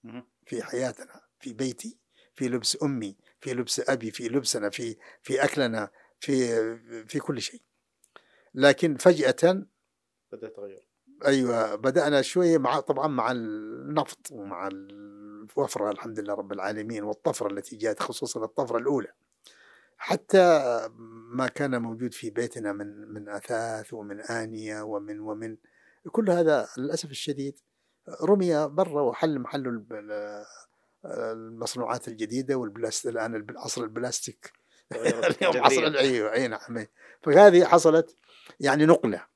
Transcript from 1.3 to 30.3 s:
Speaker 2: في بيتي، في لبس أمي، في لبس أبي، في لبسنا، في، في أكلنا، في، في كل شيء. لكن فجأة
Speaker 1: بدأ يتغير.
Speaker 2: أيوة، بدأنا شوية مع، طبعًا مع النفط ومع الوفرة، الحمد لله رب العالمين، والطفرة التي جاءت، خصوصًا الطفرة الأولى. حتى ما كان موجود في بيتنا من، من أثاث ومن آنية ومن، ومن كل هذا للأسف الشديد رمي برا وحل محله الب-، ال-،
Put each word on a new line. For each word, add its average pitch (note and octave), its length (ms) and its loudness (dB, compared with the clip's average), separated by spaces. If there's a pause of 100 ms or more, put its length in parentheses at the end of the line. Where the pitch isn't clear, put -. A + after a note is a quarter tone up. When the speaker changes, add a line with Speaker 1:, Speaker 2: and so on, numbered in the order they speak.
Speaker 2:
في B2+ 140 -14
بيتي، C3 440 -8 (380)
في B2+ 120 -6
لبس A#2+ 360 -2
أمي، A#2 340 -4 (220)
في C3 140 -8
لبس B2 360 -4
أبي، A2+ 220 -2
في A#2+ 160 -10
لبسنا، A2+ 420 -2
في، A2+ 280 -8 (240)
في C3+ 220 -2
أكلنا، A#2 480 -2 (280)
في، A#2 840 -2
في C#3 140 -6
كل C3+ 220 -4
شيء. - 200 -10 (920)
لكن C#3 400 6
فجأة E3 680 4 (680)
Speaker 1:
بدأ A2 160 -16
يتغير. G2+ 420 -18 (360)
Speaker 2:
أيوة، A#2+ 500 2
بدأنا C3+ 460 2
شوية E3+ 360 4
مع، C3+ 220 2
طبعًا C#3 280 -2
مع B2+ 240 0
النفط A#2+ 1000 -6
ومع G2 360 -10
الوفرة، G#2 1200 -6
الحمد G#2+ 280 -8
لله G2+ 140 -6
رب G2+ 180 -8
العالمين، G#2+ 520 -6
والطفرة G#2 500 -4
التي G2+ 220 -10
جاءت، G#2+ 240 -4
خصوصًا A2+ 440 -6
الطفرة A#2 340 -4
الأولى. B2+ 340 -2 (880)
حتى F3 680 4 (680)
ما B2+ 140 0
كان B2+ 340 -2
موجود A2+ 320 -6
في A2+ 160 -10
بيتنا G#2+ 440 -4
من، G#2 400 -12
من G#2 160 -14
أثاث A2 640 -6
ومن G#2 280 -12
آنية A2 600 -8
ومن، G#2 380 -10
ومن G#2+ 380 -10 (540)
كل A3 180 0
هذا D#3+ 380 2 (100)
للأسف D3 340 -6
الشديد C#3 480 -8 (640)
رمي E3+ 440 2
برا D3+ 340 0
وحل C#3 380 0
محله B2+ 300 -6
الب-، A2+ 240 -8
ال-، G#2 520 -10 (600)